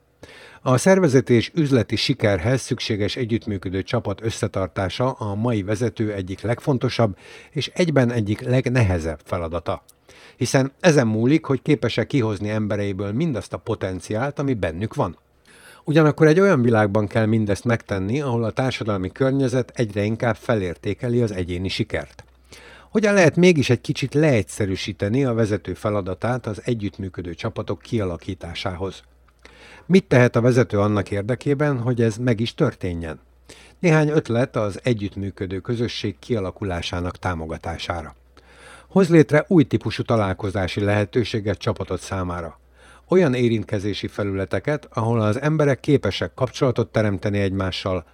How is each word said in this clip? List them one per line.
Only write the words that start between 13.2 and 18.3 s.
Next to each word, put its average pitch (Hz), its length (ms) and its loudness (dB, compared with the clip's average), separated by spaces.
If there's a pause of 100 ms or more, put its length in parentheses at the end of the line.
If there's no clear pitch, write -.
a 104 40 -6
potenciált, 104 800 -6
ami 139 160 0
bennük 90 400 -4
van. 104 240 -4 (640)
Ugyanakkor 156 420 4
egy 156 140 6
olyan 185 220 4
világban 107 440 4
kell 110 200 0
mindezt 107 380 0
megtenni, 110 560 -2
ahol 117 240 -2